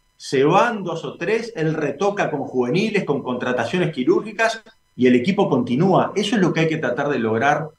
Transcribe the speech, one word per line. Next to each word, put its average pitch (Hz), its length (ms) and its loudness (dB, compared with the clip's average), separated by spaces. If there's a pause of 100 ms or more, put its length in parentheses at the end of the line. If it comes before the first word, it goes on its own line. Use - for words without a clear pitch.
(180)
se 135 260 0
van 202 400 2
dos 165 200 -8
o 123 140 -10
tres, 220 380 -4
él 156 180 -2
retoca 165 560 -2
con 143 120 -4
juveniles, 165 640 0
con 127 180 -2
contrataciones 123 680 -2
quirúrgicas, 208 720 0 (340)
y 127 120 4
el 123 80 6
equipo 180 340 2
continúa. 139 680 2
Eso 214 200 -2
es 196 80 2
lo 156 100 2
que 165 60 -2
hay 156 80 2
que 156 100 -2
tratar 139 320 -2
de 139 80 0
lograr 135 600 0